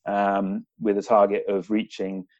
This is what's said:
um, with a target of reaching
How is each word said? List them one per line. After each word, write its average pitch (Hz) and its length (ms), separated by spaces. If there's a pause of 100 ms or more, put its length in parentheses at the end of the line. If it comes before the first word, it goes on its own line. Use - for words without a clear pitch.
um, 98 580 (160)
with 104 160
a 101 60
target 101 460
of 98 220
reaching 98 540 (160)